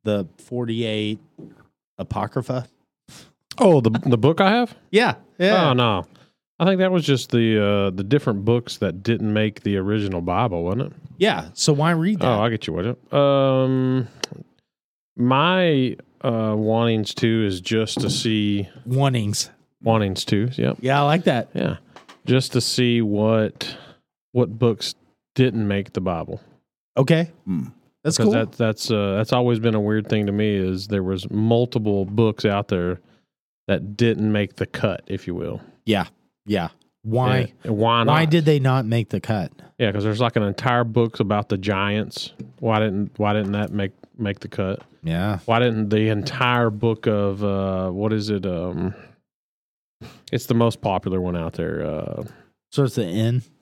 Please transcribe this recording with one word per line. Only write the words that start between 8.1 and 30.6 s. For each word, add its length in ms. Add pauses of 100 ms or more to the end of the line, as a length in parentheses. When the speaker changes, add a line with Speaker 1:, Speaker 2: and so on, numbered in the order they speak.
Speaker 2:
books 360
that 220
didn't 300
make 320
the 140
original 420
Bible, 460
wasn't 220
it? 60 (240)
Speaker 1:
Yeah. 360
So 180
why 200
read 280
that? 80
Speaker 2:
Oh, 140
I 80
get 180
you, 60
William. 240 (160)
Um, 920 (1080)
my, 800 (260)
uh, 360
wantings 580
to 300
is 160
just 400
to 80
see 580 (180)
Speaker 1:
Wantings. 640 (320)
Speaker 2:
Wantings 440
to, 300
yep. 260
Speaker 1:
Yeah, 200
I 40
like 200
that. 280
Speaker 2:
Yeah. 240 (480)
Just 280
to 80
see 400
what, 760 (560)
what 260
books 360 (400)
didn't 320
make 260
the 80
Bible. 400 (560)
Speaker 1:
Okay. 340 (140)
Speaker 3:
Hmm. 180 (400)
Speaker 1:
That's 140
Speaker 2:
Because 160
Speaker 1:
cool. 120
Speaker 2:
that, 80
that's, 380
uh, 260
that's 160
always 260
been 160
a 60
weird 260
thing 180
to 60
me 240
is 320